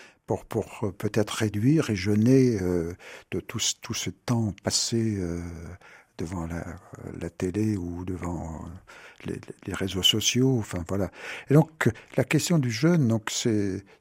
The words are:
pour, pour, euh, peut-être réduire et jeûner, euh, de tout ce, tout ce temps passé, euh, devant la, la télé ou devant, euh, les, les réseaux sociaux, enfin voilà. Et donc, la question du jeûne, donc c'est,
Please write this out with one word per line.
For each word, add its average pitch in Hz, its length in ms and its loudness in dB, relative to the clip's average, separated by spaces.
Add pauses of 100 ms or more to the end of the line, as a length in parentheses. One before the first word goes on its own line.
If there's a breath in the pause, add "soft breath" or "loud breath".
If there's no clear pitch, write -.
(260 loud breath)
pour, - 180 -4
pour, - 380 -6
euh, 101 100 -2
peut-être 104 380 0
réduire 113 580 2
et 107 80 0
jeûner, 110 640 4
euh, 87 320 0 (380 loud breath)
de 90 100 -4
tout - 180 -10
ce, - 220 -2
tout - 140 -8
ce - 160 -6
temps 113 420 -2 (100)
passé, 113 540 0
euh, 87 240 -4 (800 soft breath)
devant 85 280 -6
la, 85 180 -6 (540)
la 82 120 -6
télé 104 480 0
ou 87 260 -6
devant, 85 600 -6
euh, 85 40 -14 (560 loud breath)
les, - 160 -8 (260)
les 98 60 -6
réseaux 95 300 -4
sociaux, 123 560 4
enfin 92 300 -4
voilà. 95 220 -2 (380 loud breath)
Et 135 60 4
donc, - 360 4 (260 loud breath)
la 131 80 2
question 160 340 2
du 127 120 2
jeûne, 143 380 4
donc 113 220 0
c'est, 101 540 0 (160 soft breath)